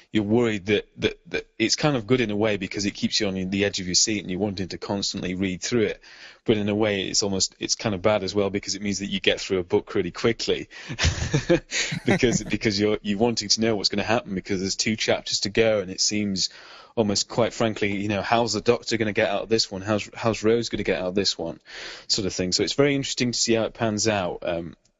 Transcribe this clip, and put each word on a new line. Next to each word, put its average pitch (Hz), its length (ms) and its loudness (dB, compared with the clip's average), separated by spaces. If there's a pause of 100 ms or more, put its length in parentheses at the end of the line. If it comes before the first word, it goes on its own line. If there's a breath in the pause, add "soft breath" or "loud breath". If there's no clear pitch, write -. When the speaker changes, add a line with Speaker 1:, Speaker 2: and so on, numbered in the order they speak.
(140 loud breath)
Speaker 1:
You're 110 100 2
worried 107 440 2
that, 104 200 2 (100)
that, 113 300 -2
that - 200 -6 (120)
it's 110 160 2
kind 147 220 2
of 104 100 -6
good 127 140 2
in 107 100 -2
a 104 40 -2
way 107 200 2
because 98 300 -4
it 101 60 0
keeps - 280 -2
you 104 80 0
on 95 220 -2
the 98 160 2
edge 98 160 -2
of 90 60 -8
your 87 80 0
seat 104 260 0
and 92 100 -6
you're 90 80 -2
wanting 98 300 -4
to 90 80 -10
constantly 98 580 -4
read 92 260 -2
through 120 220 0
it. - 180 -2 (440 loud breath)
But 117 100 4
in 104 140 0
a 104 60 0
way, 104 280 2
it's - 200 -2
almost, 95 360 -2
it's 107 160 -4
kind 107 180 -2
of 90 80 -4
bad 107 220 2
as 92 100 -4
well 101 160 2
because 95 260 -4
it 95 60 -10
means 101 180 -2
that 98 80 -6
you 98 120 -4
get 92 220 2
through 98 180 0
a 90 40 0
book - 300 0
really 90 180 0
quickly - 580 -2 (180)
<laughs> - 600 0 (560 loud breath)
because, 117 380 4
Speaker 2:
<laughs> - 60 -10
Speaker 1:
because 104 300 0
you're, 104 220 2
you're 101 180 -2
wanting 110 300 2
to - 120 2
know 113 140 4
what's 92 140 0
gonna 101 140 0
happen 110 300 0
because 92 280 -2
there's 95 160 -2
two 110 180 0
chapters - 460 -2
to 104 80 -2
go 110 320 4
and 92 100 -6
it - 80 -6
seems 101 500 0 (460 loud breath)
almost, 101 320 2
quite 110 260 0
frankly, 107 440 0
you 101 100 -2
know, 101 140 0
how's 117 320 2
the 104 80 -2
Doctor - 340 2
gonna 110 180 0
get 101 160 2
out 101 140 -2
of 98 60 -8
this 110 200 2
one? 95 120 -8
How's, 101 320 -2
how's 113 280 -2
Rose 113 280 2
gonna 104 140 -4
get 90 180 0
out 90 80 -2
of 92 60 -4
this 98 220 2
one? 85 220 -8 (480 loud breath)
Sort 107 180 0
of 90 80 -2
thing. 90 200 -2
So 104 100 2
it's 82 100 0
very 143 220 4
interesting 131 380 -2
to - 60 -2
see 113 140 2
how 113 100 4
it - 100 -4
pans 107 340 0
out. 98 360 0
Um, 85 320 -4 (240)